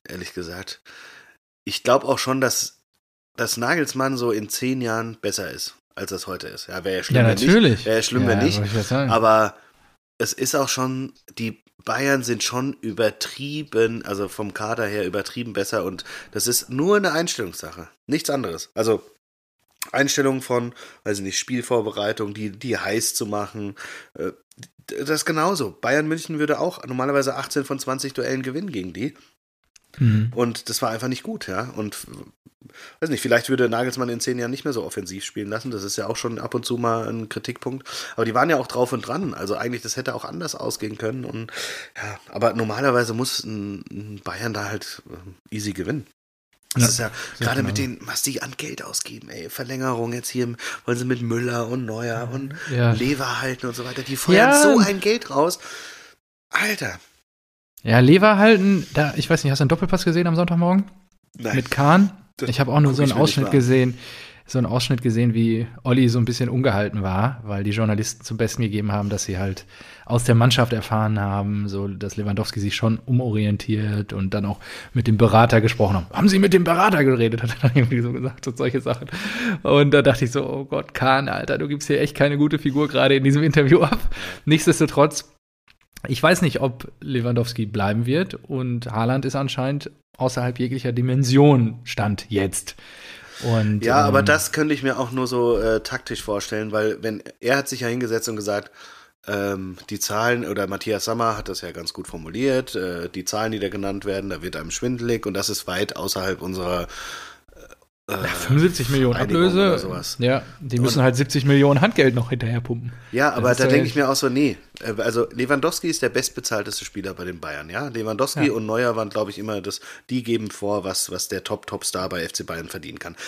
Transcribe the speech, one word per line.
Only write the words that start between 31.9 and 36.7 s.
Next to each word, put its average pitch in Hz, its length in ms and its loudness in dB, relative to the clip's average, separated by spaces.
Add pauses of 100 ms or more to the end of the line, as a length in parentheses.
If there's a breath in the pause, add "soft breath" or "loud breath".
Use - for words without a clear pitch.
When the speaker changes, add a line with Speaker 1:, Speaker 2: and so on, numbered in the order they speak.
Speaker 1:
weiß 160 100 -2
nicht, 123 100 -2
vielleicht 117 300 2
würde 123 180 4
Nagelsmann 123 400 -2
in 117 120 -6
zehn 123 180 -4
Jahren 120 120 -4
nicht 135 140 -8
mehr 147 80 -2
so 110 120 -4
offensiv 95 400 -10
spielen 104 240 -8
lassen. 117 220 -6
Das 104 140 -6
ist 101 120 -6
ja 101 100 -4
auch 113 100 -4
schon 113 220 -6
ab - 160 -6
und 120 100 -4
zu 123 140 -4